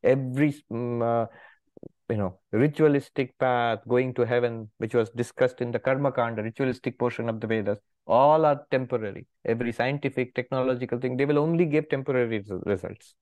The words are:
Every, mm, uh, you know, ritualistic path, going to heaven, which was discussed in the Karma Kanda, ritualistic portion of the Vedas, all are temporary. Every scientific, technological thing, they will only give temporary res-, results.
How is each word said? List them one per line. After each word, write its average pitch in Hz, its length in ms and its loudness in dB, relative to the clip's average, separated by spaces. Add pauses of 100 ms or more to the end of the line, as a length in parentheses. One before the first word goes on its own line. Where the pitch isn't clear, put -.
Every, 135 500 2 (180)
mm, 120 300 -4
uh, 117 260 0 (800)
you 110 80 0
know, 92 220 -4 (120)
ritualistic 143 880 2
path, 120 500 0
going 123 260 2
to 123 120 0
heaven, 117 520 -2
which 110 160 -4
was 113 160 2
discussed 123 520 -2
in 120 100 -4
the 117 80 -2
Karma 135 320 0
Kanda, 117 320 -2
ritualistic 123 540 -4
portion 120 320 -2
of 110 120 -4
the 113 60 -6
Vedas, 107 320 -2 (280)
all 147 380 6
are 147 260 2
temporary. 120 560 -4 (180)
Every 117 260 0
scientific, 127 640 -2
technological 127 640 -2
thing, 127 180 -4
they 139 80 2
will 147 140 2
only 165 260 2
give 151 240 0
temporary 127 500 0
res-, 98 120 -10 (140)
results. 101 560 -6